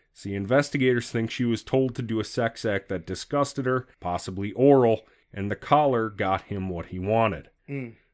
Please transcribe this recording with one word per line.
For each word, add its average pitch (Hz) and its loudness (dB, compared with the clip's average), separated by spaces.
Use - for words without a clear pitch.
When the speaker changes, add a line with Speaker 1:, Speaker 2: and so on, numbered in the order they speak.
Speaker 1:
See, 101 -8
investigators 127 0
think 113 -2
she - -4
was 117 -2
told 131 0
to 127 -8
do 110 -4
a 107 -2
sex - -4
act 101 -2
that 90 -6
disgusted 139 -4
her, 127 -2
possibly 92 -6
oral, 127 6
and 98 -6
the 104 -4
collar 135 2
got 95 -2
him 95 -6
what 85 -8
he 92 -10
wanted. 104 0
Speaker 2:
Mm. 127 -10